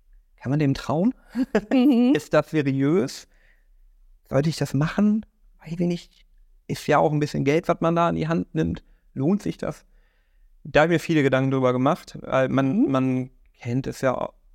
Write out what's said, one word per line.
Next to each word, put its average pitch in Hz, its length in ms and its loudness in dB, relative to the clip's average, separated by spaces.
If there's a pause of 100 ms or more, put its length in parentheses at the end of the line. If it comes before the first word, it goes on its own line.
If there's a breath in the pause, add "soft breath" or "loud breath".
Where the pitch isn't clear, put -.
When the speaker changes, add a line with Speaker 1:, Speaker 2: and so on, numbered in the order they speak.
(360)
Speaker 1:
kann - 140 -8
man 143 80 0
dem 139 160 0
trauen? 175 400 -2 (580 loud breath)
Speaker 2:
Mhm. 247 400 4
Speaker 1:
<laughs> 311 40 2
Ist - 180 -2
das 147 160 2
seriös? 147 800 0 (1000)
Sollte 139 200 0
ich 151 80 -4
das - 180 -4
machen? 208 500 0 (360)
Weiß 156 120 -16
ich 170 60 -6
nicht. 175 480 -6 (400)
Ist - 220 -6
ja 147 100 4
auch 151 140 2
ein 147 80 0
bisschen 147 240 -2
Geld, 147 240 2
was 170 120 0
man 170 140 0
da 170 140 2
in 165 80 -2
die 160 100 -4
Hand 170 260 -4
nimmt, 165 300 -2 (340)
lohnt 165 260 0
sich - 140 -6
das? - 280 -10 (800)
Da 143 180 2
hab 160 40 4
ich 175 80 0
mir 151 60 2
viele 156 220 2
Gedanken 135 280 2
drüber 131 220 2
gemacht, 131 500 -2
weil 131 260 0
man, 135 360 0
Speaker 2:
Mhm. 214 60 0
Speaker 1:
man 127 400 -2 (280)
kennt 123 280 -4
es - 140 -10
ja, - 300 -2 (240)